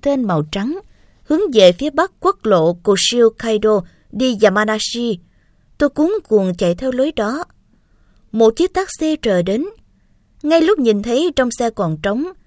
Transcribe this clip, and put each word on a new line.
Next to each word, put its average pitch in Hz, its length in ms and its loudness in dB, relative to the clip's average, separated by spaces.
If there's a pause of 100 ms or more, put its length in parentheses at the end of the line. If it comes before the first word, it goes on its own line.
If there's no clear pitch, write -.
tên 277 220 -2
màu 175 200 -2
trắng, 208 360 -6 (460)
hướng 311 160 0 (120)
về 190 200 6
phía 269 180 -4
bắc 330 300 -2
quốc - 240 -2
lộ 175 300 2
Kushio 208 540 2 (100)
Kaido 214 420 0 (320)
đi 240 300 -2
Yamanashi, 214 760 0 (600)
tôi 294 100 2
cuống 311 260 0 (140)
cuồng 190 260 2
chạy 175 200 0
theo 254 180 -6
lối 262 200 -2
đó. 240 320 -4 (880)
Một 220 240 4
chiếc 359 180 -2
taxi 311 420 -2
chờ 185 260 0
đến. 202 220 -2 (760)
Ngay 320 180 2
lúc 349 180 2
nhìn 220 240 0
thấy 262 340 -2
trong 254 140 0
xe 233 200 -2
còn 165 320 -4
trống, 214 220 -2 (220)